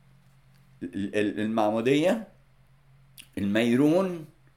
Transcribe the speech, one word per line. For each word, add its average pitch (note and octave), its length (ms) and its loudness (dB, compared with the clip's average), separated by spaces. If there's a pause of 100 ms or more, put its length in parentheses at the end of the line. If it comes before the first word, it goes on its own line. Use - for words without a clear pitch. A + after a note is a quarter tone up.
(840)
ال-، G2 340 -6
ال-، G#2 240 -2
المعمودية، A2+ 880 0 (1080)
الميرون، D3 880 2 (300)